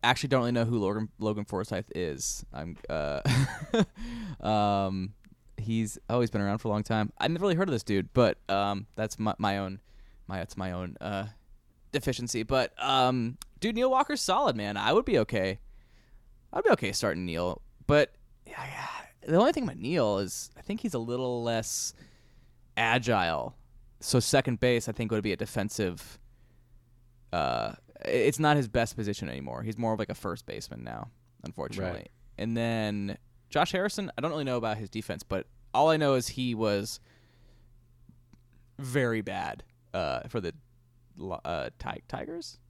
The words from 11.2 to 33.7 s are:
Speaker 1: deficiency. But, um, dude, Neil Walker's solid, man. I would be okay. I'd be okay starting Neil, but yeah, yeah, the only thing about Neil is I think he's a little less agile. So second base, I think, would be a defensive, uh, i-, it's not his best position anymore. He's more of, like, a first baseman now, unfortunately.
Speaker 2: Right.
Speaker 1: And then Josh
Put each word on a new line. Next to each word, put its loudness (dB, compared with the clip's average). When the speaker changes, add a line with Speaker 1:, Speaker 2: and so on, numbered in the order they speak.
Speaker 1:
deficiency. -2
But, 2
um, 2
dude, -2
Neil 2
Walker's 2
solid, 2
man. -2
I 2
would 4
be 4
okay. 0
I'd -2
be 4
okay 4
starting 0
Neil, -2
but 6
yeah, -12
yeah, -8
the 4
only 6
thing 0
about -4
Neil 2
is -6
I -20
think -6
he's -4
a -2
little -2
less -2
agile. 2
So 4
second 2
base, 4
I -4
think, -2
would 0
be 2
a -2
defensive, -4
uh, 0
i-, 0
it's 4
not 6
his 2
best 0
position -4
anymore. -8
He's -6
more 0
of, -2
like, -2
a -6
first -8
baseman -10
now, -10
unfortunately. -6
Speaker 2:
Right. -18
Speaker 1:
And -4
then -2
Josh 0